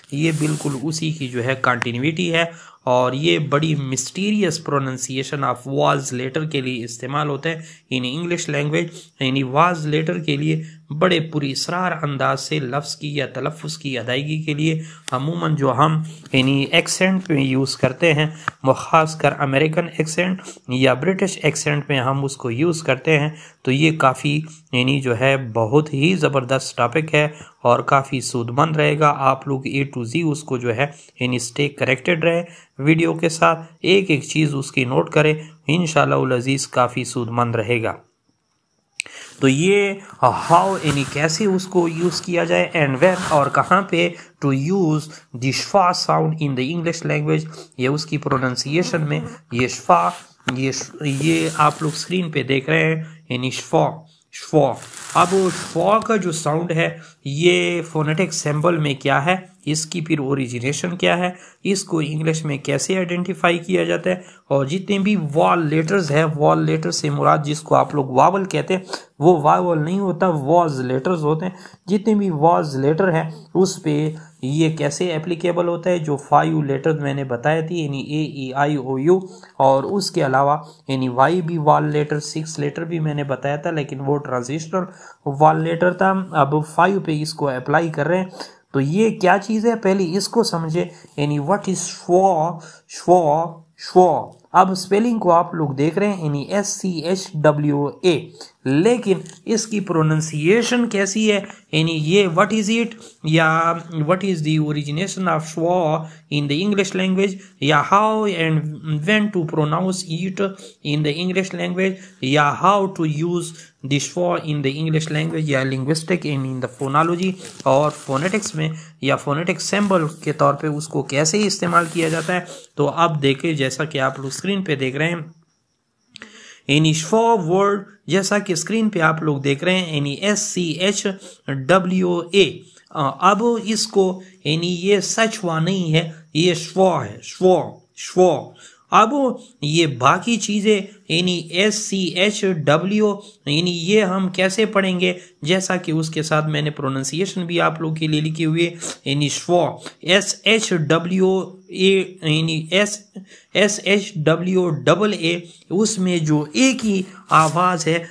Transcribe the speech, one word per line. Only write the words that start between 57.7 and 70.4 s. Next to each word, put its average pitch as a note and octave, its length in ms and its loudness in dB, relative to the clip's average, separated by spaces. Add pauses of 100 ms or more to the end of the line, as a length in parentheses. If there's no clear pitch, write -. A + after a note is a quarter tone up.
फोनेटिक D#3 500 -2
सिंबल D3+ 440 0
में D3 220 0
क्या C#3 200 2
है, F3+ 300 -2 (180)
इसकी D#3 340 -4
फिर D#3 180 -2
ओरिजिनेशन C3+ 760 -4
क्या F3 200 2
है, F3+ 200 -2 (300)
इसको F#3 360 -2
इंग्लिश D#3 440 -2
में C#3+ 140 -2
कैसे C#3+ 360 -2
आइडेंटिफाई F3 600 0
किया E3+ 280 0
जाता E3+ 240 -2
है, F3+ 140 -4 (260)
और C#3 180 0
जितने F#3+ 320 -2
भी G#3 160 2
वॉल E3+ 520 2
लेटर्स D#3+ 440 0
हैं, D#3 140 4
वॉल D#3 400 2
लेटर D#3+ 260 0
से D#3 180 -4
मुराद C#3+ 340 2
जिसको D3 320 -2
आप C3+ 200 2
लोग C3+ 200 -2
वावल F3+ 300 4
कहते D#3 280 -2
हैं, F#3 120 -2 (340)
वो E3+ 220 6
वावल E3+ 380 2
नहीं F3 200 -2
होता, F#3 280 0
वॉज D#3 540 2